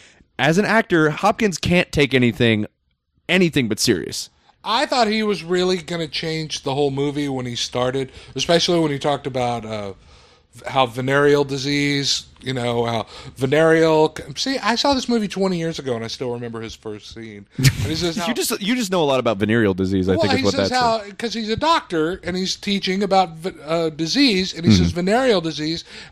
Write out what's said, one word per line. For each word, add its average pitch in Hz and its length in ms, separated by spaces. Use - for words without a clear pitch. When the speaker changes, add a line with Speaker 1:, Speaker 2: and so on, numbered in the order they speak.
Speaker 1:
as 156 200
an 208 80
actor, 180 420
Hopkins 196 480
can't - 340
take 143 220
anything, 117 540
anything 160 440
but 107 100
serious. - 480
Speaker 2:
I 233 200
thought 247 240
he 220 140
was 202 200
really 180 360
gonna 165 300
change 160 540
the 139 120
whole 143 160
movie 143 380
when 131 180
he 120 100
started, 127 560
especially 170 460
when 156 100
he 139 80
talked 143 280
about, 120 380
uh, 104 300
v-, - 140
how 131 180
venereal 139 600
disease, 143 840
you 123 120
know, 120 320
how 117 220
venereal. 156 800
See, 269 220
I 233 160
saw 285 200
this 247 140
movie 226 200
twenty 185 300
years 165 200
ago, 131 180
and 113 80
I 113 40
still 123 240
remember 120 280
his 110 140
first 107 400
scene. 107 320
And 131 100
he 131 300
says 165 200
Speaker 1:
<laughs> - 0
You 180 60
Speaker 2:
how 175 100
Speaker 1:
just, 294 280
you 208 160
just 220 160
know 180 100
a 147 40
lot 131 140
about 113 180
venereal 104 360
disease, 92 340
I 95 40
Speaker 2:
Well, 92 100
Speaker 1:
think - 120
is - 60
Speaker 2:
he - 40
Speaker 1:
what - 100
Speaker 2:
says - 160
Speaker 1:
that's 254 100
Speaker 2:
how, 226 220
'cause 233 160
he's 220 140
a 220 80
doctor, 185 640
and 180 140
he's 185 200
teaching 196 460
about 185 340
v-, 170 280
uh, 160 260
disease, 185 640
and 165 120
he 113 60
says 90 160
Speaker 1:
Mm-hmm. 85 60
Speaker 2:
venereal 226 340
disease, 160 440